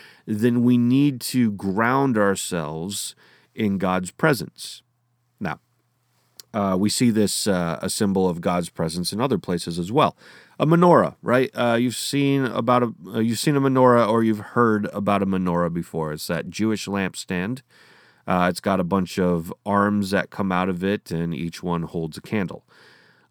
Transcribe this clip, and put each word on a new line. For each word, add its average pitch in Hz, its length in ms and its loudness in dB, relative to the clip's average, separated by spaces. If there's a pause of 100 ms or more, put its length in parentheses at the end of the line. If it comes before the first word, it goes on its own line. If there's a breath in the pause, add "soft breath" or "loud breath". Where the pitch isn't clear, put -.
(260 loud breath)
then 120 360 0
we 123 140 4
need 127 460 2
to 123 280 0
ground 113 680 0
ourselves 92 960 -2 (380 soft breath)
in 101 240 0
God's 92 320 0
presence. - 720 -2 (580)
Now, 85 200 -6 (920)
uh, 98 240 0
we 104 120 2
see 120 200 2
this, 104 360 0
uh, 87 360 0
a 92 80 -4
symbol 95 380 0
of 85 120 -6
God's 90 280 -2
presence 85 440 -6
in 101 80 -4
other 127 180 0
places 85 400 -6
as 87 120 -4
well. 131 260 2 (440 loud breath)
A - 60 2
menorah, 156 560 6
right? 123 320 0
Uh, 117 240 0
you've 123 180 -2
seen 139 480 0
about 120 380 0
a, 117 120 -2 (200)
uh, 120 40 -4
you've 113 200 0
seen 151 160 2
a 139 60 2
menorah 127 480 6
or 113 160 2
you've 110 140 2
heard 107 480 2
about 101 360 0
a 98 40 0
menorah 87 460 0
before. 82 400 -6
It's 76 160 -10
that 87 220 -4
Jewish 107 360 -2
lampstand. 98 760 -4 (640 soft breath)
Uh, 90 240 2
it's 87 100 -6
got 95 200 -2
a 90 40 0
bunch 90 340 -2
of 90 340 0 (120)
arms 101 460 0
that 98 200 -2
come 98 200 -4
out 90 180 0
of 90 140 -4
it, 101 280 -2
and 85 240 -4
each 80 280 -8
one 85 200 -2
holds 82 340 -8
a - 40 -16
candle. - 440 -6 (680 soft breath)